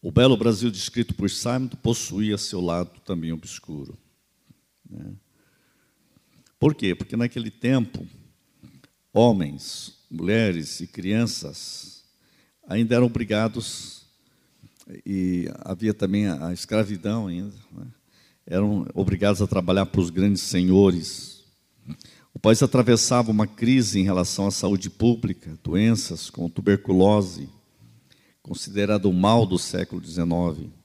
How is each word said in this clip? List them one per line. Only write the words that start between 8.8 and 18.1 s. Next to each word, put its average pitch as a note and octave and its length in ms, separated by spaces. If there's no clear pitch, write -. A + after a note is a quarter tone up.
homens, F#2+ 880
mulheres F2 680
e E2+ 60
crianças - 1160
ainda A2+ 280
eram B2 120
obrigados, A2 1000
e F#2 420
havia G#2 340
também G#2 320
a, D#2+ 220
a F2 40
escravidão G#2 720
ainda, F#2 280
né? - 140